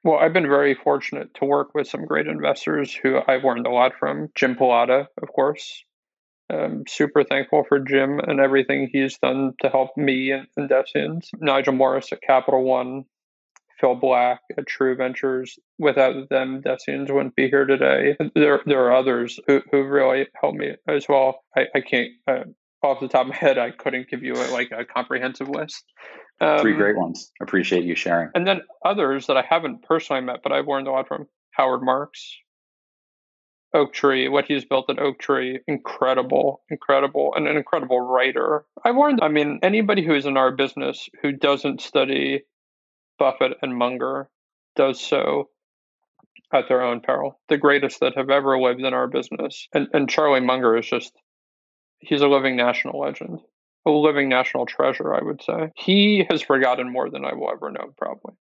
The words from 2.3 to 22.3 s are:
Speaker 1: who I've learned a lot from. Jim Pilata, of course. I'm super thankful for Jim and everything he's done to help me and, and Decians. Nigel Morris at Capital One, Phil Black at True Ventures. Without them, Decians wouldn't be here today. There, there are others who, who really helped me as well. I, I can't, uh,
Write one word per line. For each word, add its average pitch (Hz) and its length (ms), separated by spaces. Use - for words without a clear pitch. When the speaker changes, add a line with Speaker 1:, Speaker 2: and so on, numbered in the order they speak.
Speaker 1:
who 131 340
I've 131 160
learned 120 220
a 123 60
lot 123 280
from. 147 360
Jim 127 200
Pilata, 127 520
of 139 80
course. - 540
I'm 156 380
super 147 360
thankful 139 440
for 143 120
Jim 139 400
and 143 200
everything 135 520
he's 135 260
done 131 440
to 135 80
help 131 280
me 135 340
and, 135 240
and 143 140
Decians. 147 600
Nigel 135 340
Morris 131 380
at - 100
Capital 131 420
One, 131 420
Phil 127 160
Black 123 460
at 139 120
True 131 280
Ventures. 127 600
Without 135 500
them, 131 320
Decians 139 500
wouldn't 139 240
be 135 140
here 139 160
today. 135 500
There, 147 300
there 135 200
are 123 100
others 120 520
who, 139 140
who 139 120
really 135 440
helped 147 180
me 143 180
as 147 220
well. 135 340
I, 131 160
I 135 80
can't, 120 300
uh, 131 160